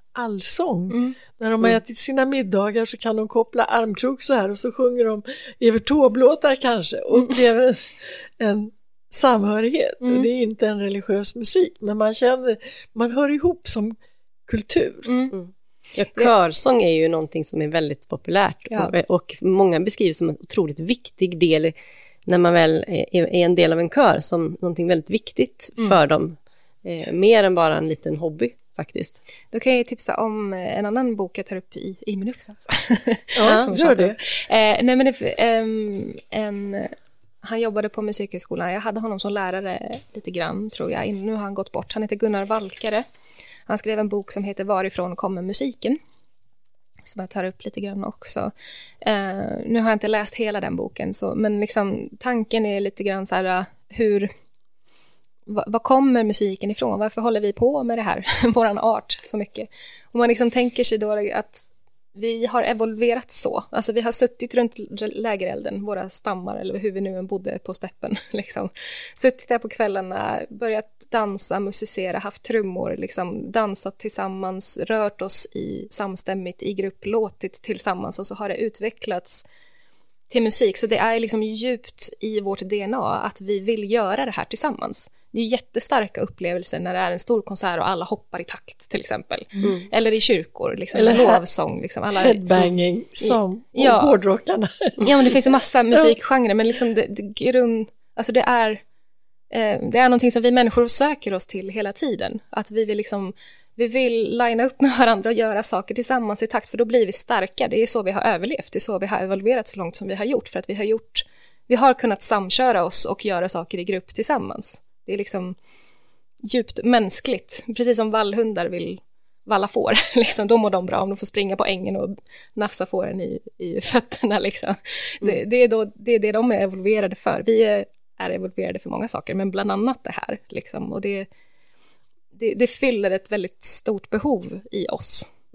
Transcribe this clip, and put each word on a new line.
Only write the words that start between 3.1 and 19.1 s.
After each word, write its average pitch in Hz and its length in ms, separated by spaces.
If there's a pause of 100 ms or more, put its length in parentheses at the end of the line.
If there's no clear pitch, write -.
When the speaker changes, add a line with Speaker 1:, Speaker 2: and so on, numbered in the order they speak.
Speaker 1:
de 220 120
koppla 233 380
armkrok 233 560
så 277 120
här 202 160
och 202 100
så 247 120
sjunger 247 340
de 214 180 (360)
Evert 226 280
Taube-låtar 269 680
kanske 233 440
och - 180
Speaker 2:
Mm. 247 120
Speaker 1:
upplever 247 500 (580)
en 214 340 (400)
samhörighet. 226 880
Speaker 2:
Mm. 247 160
Speaker 1:
Och 254 60
det 233 60
är 254 140
inte 214 240
en 208 120
religiös 202 560
musik, 240 440
men 208 180
man 220 160
känner, 254 440 (360)
man 233 180
hör 285 180
ihop 320 380
som 220 280 (520)
kultur. - 600
Speaker 2:
Mm. 254 260
Speaker 3:
Mm. 180 140 (480)
Ja, 202 100 (180)
körsång 220 580
är 170 120
ju 160 140
någonting 160 380
som 156 160
är 151 60
väldigt 151 420
populärt - 600
Speaker 2:
Ja. 202 180
Speaker 3:
och, 180 280